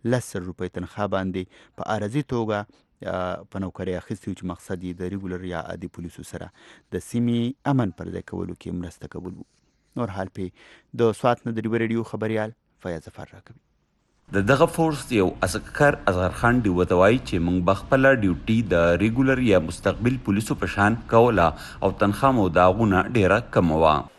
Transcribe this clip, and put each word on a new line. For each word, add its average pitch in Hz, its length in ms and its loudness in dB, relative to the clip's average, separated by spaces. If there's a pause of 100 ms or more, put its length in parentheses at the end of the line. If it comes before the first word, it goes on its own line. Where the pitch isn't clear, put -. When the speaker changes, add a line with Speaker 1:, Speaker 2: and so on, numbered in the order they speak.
(140)
Speaker 1:
لس 120 180 -4
زره 92 200 -8
روپۍ 90 260 -8
تنخوا 95 400 -4
باندې 95 420 -6 (220)
په - 140 -8
عارضي 104 360 -4
توګه، 110 300 -2
آه، 92 760 -8 (140)
په 98 160 -6
نوکرۍ 90 380 -6
اخیستي - 260 -10
وو 90 80 -8
چې 90 160 -8
مقصد 90 340 -10
یې 90 160 -10
د 92 140 -6
ریګولر 90 340 -8
یا 82 220 -6
عادي 87 240 -12
پولیسو 85 340 -14
سره 87 180 -14 (460)
د - 140 -6
سیمې 120 640 -2
امن 110 260 -2
پر 87 160 -10
ځای 92 160 -12
کولو 90 280 -8
کې 90 200 -8
مرسته - 380 -14
کول 87 180 -12
وو. - 120 -20 (500)
نور 113 160 -4
حال 95 200 -8
پې - 680 -14
د 113 180 4
سوات 123 260 0
نه 120 80 -4
د 110 120 -4
ډیوه 113 180 0
ریډیو 113 260 -2
خبریال 107 420 -4 (320)
فیاض 85 240 -8
ظفر - 280 -18
راکوي. - 260 -20 (760)
Speaker 2:
د 98 140 2
دغه 139 260 6
فورس 160 260 0 (140)
یو 98 100 4 (220)
عسکر 139 500 2 (140)
اصغر 90 300 0
خان 120 260 4
ډیوه 90 240 2
ته 90 100 4
وایي 107 180 6
چې 87 280 -2
موږ 90 220 0
به 98 120 2
خپله 135 320 4 (120)
ډیوټي 95 340 0 (160)
د 85 180 4 (120)
ریګولر 127 420 2
یا 95 180 6
مستقبل 101 640 -2
پولیسو 110 340 0
په 92 140 -4
شان 104 240 2 (160)
کوله 113 320 6 (400)
او - 20 4 (140)
تنخوا 101 340 2
مو 104 80 4 (140)
د 90 100 8
هغو 107 240 2
نه 92 140 4
ډېره 104 320 4 (180)
کمه 80 280 2
وه. 76 120 6 (220)